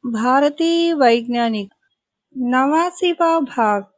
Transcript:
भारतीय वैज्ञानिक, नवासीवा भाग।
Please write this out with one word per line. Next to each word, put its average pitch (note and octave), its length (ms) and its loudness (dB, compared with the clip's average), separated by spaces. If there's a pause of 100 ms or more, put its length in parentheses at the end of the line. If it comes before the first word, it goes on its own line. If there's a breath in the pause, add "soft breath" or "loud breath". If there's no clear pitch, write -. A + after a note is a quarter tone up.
भारतीय D4 880 0
वैज्ञानिक, A#3 800 0 (640)
नवासीवा E4 1000 0
भाग। G#3+ 580 -2